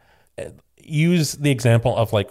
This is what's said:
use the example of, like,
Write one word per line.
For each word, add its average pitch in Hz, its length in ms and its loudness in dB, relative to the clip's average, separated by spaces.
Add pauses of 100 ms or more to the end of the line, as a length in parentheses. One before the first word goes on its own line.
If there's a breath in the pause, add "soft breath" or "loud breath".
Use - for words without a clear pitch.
(760)
use 160 560 0
the 143 180 -2
example 117 440 2
of, 110 180 -2
like, 101 180 0